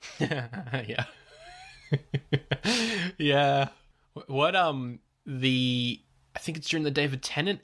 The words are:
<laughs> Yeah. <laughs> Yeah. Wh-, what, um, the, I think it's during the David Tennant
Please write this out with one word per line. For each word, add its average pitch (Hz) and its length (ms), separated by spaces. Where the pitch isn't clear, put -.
<laughs> - 0
Yeah. 120 840
<laughs> 139 80
Yeah. 139 520
Wh-, - 140
what, 147 260
um, 139 440
the, 127 760
I - 40
think 160 180
it's 147 120
during 160 140
the 147 80
David 139 320
Tennant 180 400